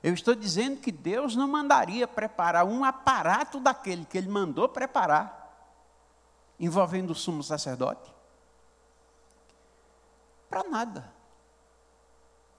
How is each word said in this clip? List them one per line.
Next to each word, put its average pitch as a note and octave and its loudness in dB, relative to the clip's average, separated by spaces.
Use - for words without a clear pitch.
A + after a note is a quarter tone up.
Eu F3 0
estou A#3 2
dizendo G#3+ -2
que A3+ -4
Deus G#3+ -4
não C4+ 0
mandaria C4 2
preparar F3 2
um A#3+ 0
aparato C4 2
daquele G3 0
que - -6
ele F#3 -2
mandou G3 0
preparar, G3 2
envolvendo F3 0
o D#3 -4
sumo D#3 -6
sacerdote, C3 -6
pra - -6
nada. A3+ -6